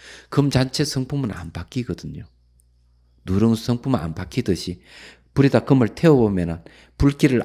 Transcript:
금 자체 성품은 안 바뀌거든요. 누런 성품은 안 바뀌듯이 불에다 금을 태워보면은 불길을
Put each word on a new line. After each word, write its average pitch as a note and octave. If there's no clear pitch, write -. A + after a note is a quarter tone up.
금 C#3
자체 C3
성품은 C3
안 F2
바뀌거든요. E2+
누런 G#2
성품은 A#2+
안 D#2+
바뀌듯이 F2+
불에다 C3+
금을 B2+
태워보면은 G2+
불길을 C#3